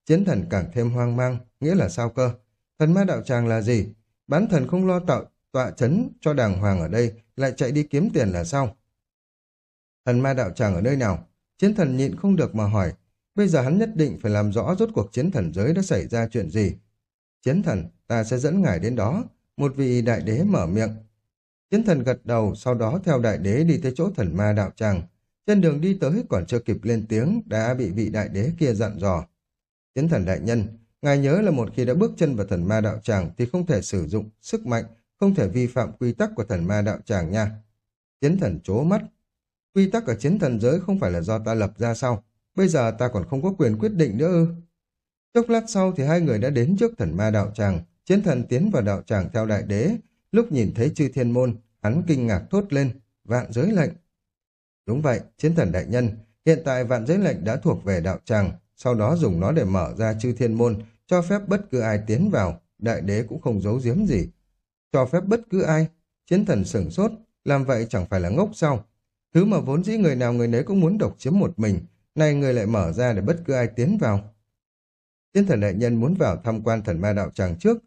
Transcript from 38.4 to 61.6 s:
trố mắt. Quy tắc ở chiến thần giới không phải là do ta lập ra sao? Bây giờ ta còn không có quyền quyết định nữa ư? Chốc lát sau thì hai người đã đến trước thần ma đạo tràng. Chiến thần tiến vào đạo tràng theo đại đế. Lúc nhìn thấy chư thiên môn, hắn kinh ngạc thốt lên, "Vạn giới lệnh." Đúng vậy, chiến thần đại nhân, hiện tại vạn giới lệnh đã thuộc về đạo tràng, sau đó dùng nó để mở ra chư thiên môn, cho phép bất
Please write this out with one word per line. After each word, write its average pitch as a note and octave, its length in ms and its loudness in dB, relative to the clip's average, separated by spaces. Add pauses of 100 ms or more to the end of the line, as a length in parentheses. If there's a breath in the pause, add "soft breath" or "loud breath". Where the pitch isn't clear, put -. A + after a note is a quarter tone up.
trố G#2+ 200 -2
mắt. G3+ 180 2 (760)
Quy G3 140 4
tắc A3+ 160 -2
ở A2+ 100 -2
chiến F3 240 0
thần B2 200 0
giới B2+ 200 2
không G3 200 -2
phải F#2 120 0
là F2 100 0
do G#2+ 180 -2
ta A2 140 -2
lập G#2+ 240 0
ra A#2 160 0
sao? A#2+ 300 -2 (320)
Bây F#3+ 120 4
giờ C3 320 2
ta B2+ 80 0
còn G2 220 -4
không C3+ 120 -4
có F#3+ 160 -2
quyền A2 220 2
quyết G#3+ 140 -2
định C#3+ 240 0
nữa D3+ 100 0
ư? E3+ 200 4 (840)
Chốc A#3 160 2
lát A3+ 180 2
sau F#3+ 240 0
thì C#3+ 120 -2
hai D#3+ 180 2
người B2 180 2
đã B2 100 0
đến C#3 300 2
trước A#3 180 2
thần E2 200 -2
ma G#2+ 140 0
đạo G#2 240 0
tràng. G2 240 0 (260)
Chiến G3+ 180 4
thần B2+ 200 0
tiến D#3 300 0
vào C3+ 80 2
đạo G2 200 0
tràng F#2+ 320 -2
theo A2+ 120 0
đại G#2+ 180 0
đế. A#2 320 0 (360)
Lúc A#3 200 2
nhìn A2 240 0
thấy A#2+ 140 2
chư D3 200 0
thiên B2 220 0
môn, B2 240 2 (260)
hắn B2+ 260 0
kinh B2+ 200 2
ngạc G#2 240 0
thốt G3+ 220 0
lên, C#3 260 0 (240)
"Vạn G#2+ 300 -4
giới D3 180 2
lệnh." E3+ 200 2 (920)
Đúng B2 160 0
vậy, B2 200 0 (160)
chiến D#3+ 180 0
thần A#2 160 2
đại E2+ 140 -2
nhân, A#2+ 240 0 (360 loud breath)
hiện D#3+ 200 4
tại B2+ 180 0
vạn A#2 220 -2
giới E3 120 2
lệnh E3+ 260 0
đã A2 120 -2
thuộc A2+ 280 -2
về F#2 180 0
đạo F2+ 240 -2
tràng, G#2 260 0 (240)
sau B2 200 -2
đó A2 200 2
dùng A2 240 2
nó G2 120 2
để D#3+ 140 0
mở F#2 320 -2
ra A2 220 0
chư B2 140 -2
thiên A#2+ 200 0
môn, A2+ 280 0 (260 loud breath)
cho F3+ 140 2
phép G3+ 260 0
bất G3+ 140 0 (100)